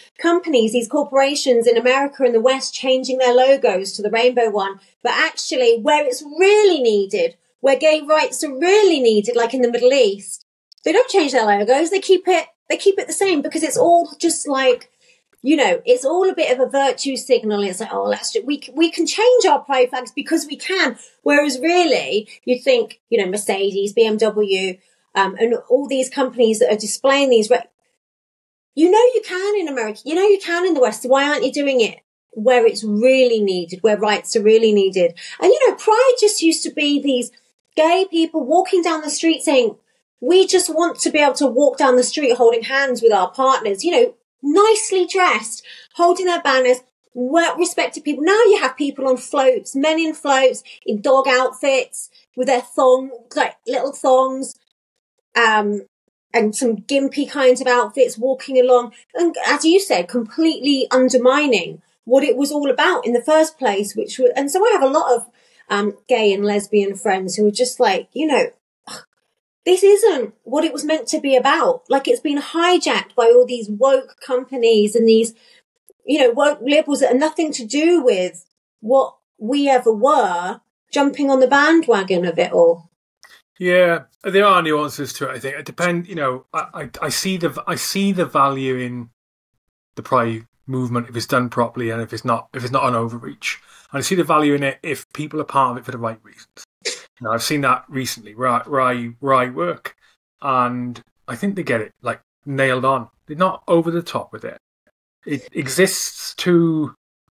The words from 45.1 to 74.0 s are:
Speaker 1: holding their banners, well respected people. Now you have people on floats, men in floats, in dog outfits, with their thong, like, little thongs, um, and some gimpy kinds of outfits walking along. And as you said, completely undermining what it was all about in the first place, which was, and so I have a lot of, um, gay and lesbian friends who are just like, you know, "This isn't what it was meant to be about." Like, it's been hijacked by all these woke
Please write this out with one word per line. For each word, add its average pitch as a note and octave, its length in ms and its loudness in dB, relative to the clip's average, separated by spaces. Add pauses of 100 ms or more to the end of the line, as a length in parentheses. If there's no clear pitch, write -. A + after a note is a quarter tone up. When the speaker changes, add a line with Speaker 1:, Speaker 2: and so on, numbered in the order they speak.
Speaker 1:
holding F4+ 320 2
their E4+ 160 -2
banners, B3+ 380 2 (340)
well C#4+ 440 0
respected E4 460 -4
people. D4 200 -4
Now G4+ 240 4
you G4 120 6
have C4+ 160 -4
people C4+ 320 -4
on B3+ 80 2
floats, B3+ 600 -2
men D#4 240 0
in D#4 160 -4
floats, C4 480 0 (200)
in G#3 160 -4
dog C4+ 300 2
outfits, C4 800 -2 (260)
with B3+ 120 -4
their C4 140 2
thong, C4 500 0 (240)
like, - 200 -4 (120)
little C4 260 -4
thongs, C4 600 0 (800)
um, G#3+ 480 0 (500)
and G#3+ 220 0
some A3+ 220 -2
gimpy C#4 520 -4
kinds B3+ 320 2
of B3+ 60 -4
outfits A#3+ 500 0
walking C4 420 -2
along. B3 340 2 (200)
And E4+ 220 0 (100)
as C#4+ 180 0
you E4+ 160 4
said, F3+ 280 -2
completely C4+ 840 -2
undermining B3+ 920 0 (200)
what C4+ 200 2
it B3 120 0
was C#4+ 160 -4
all D4 200 -2
about E4 340 0
in A#3+ 80 0
the A#3+ 80 0
first D#4 380 0
place, G3+ 360 -4
which - 220 -8
was, B3 180 2
and C#4 140 -4
so F#4+ 160 0
I A#4+ 60 4
have F#4+ 100 2
a C4+ 60 2
lot C4+ 280 0
of, A#3 120 -6 (420)
um, G3+ 280 -2 (100)
gay A3 260 2
and G3 100 -2
lesbian G3+ 520 -2
friends F#3+ 400 -4
who G#3+ 120 2
are G#3 40 2
just B3 280 -4
like, G#3 320 0
you C#4+ 140 -4
know, B3 220 0 (1160)
"This F#4 200 2
isn't G4 500 4 (100)
what C#4+ 220 -2
it - 80 -4
was D4 100 -10
meant D4+ 260 -2
to - 100 -4
be C4+ 160 0
about." B3+ 520 2
Like, C4+ 200 0
it's B3 120 2
been C#4+ 220 -4
hijacked E4 720 0
by A3+ 100 2
all B3 200 8
these A#3 240 -8
woke C4 500 0